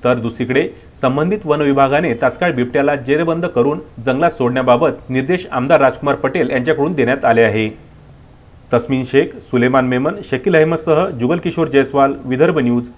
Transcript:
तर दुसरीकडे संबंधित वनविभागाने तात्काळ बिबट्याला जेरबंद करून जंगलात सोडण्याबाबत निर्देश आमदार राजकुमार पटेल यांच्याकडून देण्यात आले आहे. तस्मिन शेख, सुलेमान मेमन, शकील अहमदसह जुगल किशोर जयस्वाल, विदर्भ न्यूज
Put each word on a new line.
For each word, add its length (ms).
तर 100
दुसरीकडे 540
संबंधित 420
वनविभागाने 680
तात्काळ 380
बिबट्याला 440
जेरबंद 500
करून 340
जंगलात 260
सोडण्याबाबत 800
निर्देश 400
आमदार 300
राजकुमार 340
पटेल 360
यांच्याकडून 420
देण्यात 320
आले 180
आहे. 260
तस्मिन 300
शेख, 380
सुलेमान 440
मेमन, 280
शकील 320
अहमदसह 520
जुगल 300
किशोर 280
जयस्वाल, 480
विदर्भ 340
न्यूज 400